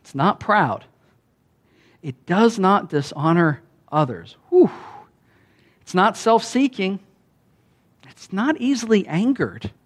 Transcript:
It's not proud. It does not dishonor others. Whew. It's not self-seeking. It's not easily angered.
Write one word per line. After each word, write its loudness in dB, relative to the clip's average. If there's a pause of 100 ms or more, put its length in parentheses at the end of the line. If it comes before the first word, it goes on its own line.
It's -16
not 0
proud. 0 (1160)
It -12
does 2
not 2
dishonor 0 (300)
others. -4 (120)
Whew. 6 (1120)
It's -20
not 2
self-seeking. 0 (1080)
It's -20
not -2
easily 0
angered. -2 (160)